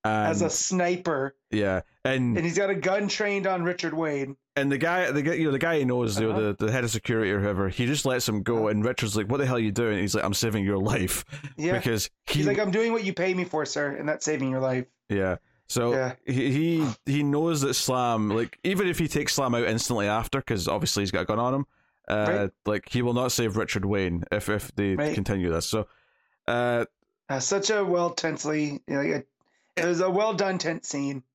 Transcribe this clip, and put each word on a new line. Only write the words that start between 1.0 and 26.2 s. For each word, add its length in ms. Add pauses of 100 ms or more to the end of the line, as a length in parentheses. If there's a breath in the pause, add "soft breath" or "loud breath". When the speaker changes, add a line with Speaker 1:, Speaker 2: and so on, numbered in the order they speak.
Speaker 2:
Yeah, 300 (240 soft breath)
and 320
Speaker 1:
And 100
he's 100
got 140
a 40
gun 340
trained 400
on 160
Richard 280
Wayne. 440 (180)
Speaker 2:
and 180
the 60
guy, 320
the 120
guy, 120
you 120
know, 40
the 80
guy 220
he 40
knows, 340
you 100
know, 40
Speaker 1:
Uh-huh. 260
Speaker 2:
the, 80
the 60
head 120
of 60
security 420
or 80
whoever, 280
he 160
just 220
lets 220
him 160
go, 140
Speaker 1:
Uh-huh. 100
Speaker 2:
and 160
Richard's 320
like, 120
"What 100
the 80
hell 100
are 40
you 120
doing?" 220
And 60
he's 140
like, 100
"I'm 100
saving 300
your 140
life." 460 (320 loud breath)
Speaker 1:
Yeah. 200
Speaker 2:
Because 320 (180)
he 120
Speaker 1:
He's 80
like, 140
"I'm 100
doing 220
what 120
you 80
pay 220
me 100
for, 220
sir, 300
and 120
that's 160
saving 260
your 100
life." 260 (220)
Speaker 2:
Yeah. 280 (340)
So 220
Speaker 1:
Yeah. 220 (100)
Speaker 2:
he, 280
he, 360 (160)
he 180
knows 380
that 140
Slam, 560
like, 340
even 240
if 100
he 80
takes 280
Slam 200
out 100
instantly 420
after, 340
'cause 260
obviously 360
he's 80
got 120
a 40
gun 120
on 160
him, 120 (420)
uh, 180
Speaker 1:
Right. 240 (140)
Speaker 2:
like, 240
he 140
will 100
not 200
save 260
Richard 260
Wayne 480
if, 160
if 280
they 180
Speaker 1:
Right. 200
Speaker 2:
continue 380
this. 140
So, 200 (600 soft breath)